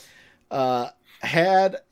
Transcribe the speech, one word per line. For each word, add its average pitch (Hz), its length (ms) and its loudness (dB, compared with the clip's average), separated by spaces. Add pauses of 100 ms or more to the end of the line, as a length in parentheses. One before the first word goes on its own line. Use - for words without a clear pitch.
(500)
uh, 127 400 -2 (320)
had 190 540 2 (160)